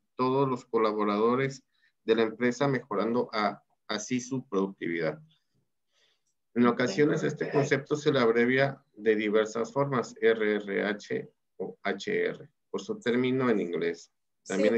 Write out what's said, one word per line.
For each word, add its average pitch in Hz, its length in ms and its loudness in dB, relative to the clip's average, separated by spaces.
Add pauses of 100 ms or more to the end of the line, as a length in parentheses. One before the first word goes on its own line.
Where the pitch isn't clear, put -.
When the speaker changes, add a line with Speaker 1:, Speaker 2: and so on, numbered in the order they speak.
(160)
Speaker 1:
todos 131 320 2
los 127 180 -4
colaboradores 110 1000 0 (400)
de 110 120 4
la 113 80 2
empresa, 120 440 0
mejorando 117 680 -2
a-, 104 300 -2 (240)
así 110 320 -4
su 127 280 -8
productividad". 90 720 -2 (1300)
En 120 140 4
Speaker 2:
Ok. 117 60 4
Speaker 1:
ocasiones, 151 500 0
este 147 260 -4
concepto 143 480 0
se 147 160 0
le 135 60 2
abrevia 123 640 2 (120)
de 107 220 2
diversas 107 580 0
formas, 139 480 -2
R 110 360 2
R 98 280 -4
H - 440 -6 (280)
o - 260 -8
H 95 440 -2
R, 82 220 -8 (200)
por 98 120 -6
su 107 180 -6
término 127 500 0
en 104 100 2
inglés. 85 520 -4 (360)
También 104 300 2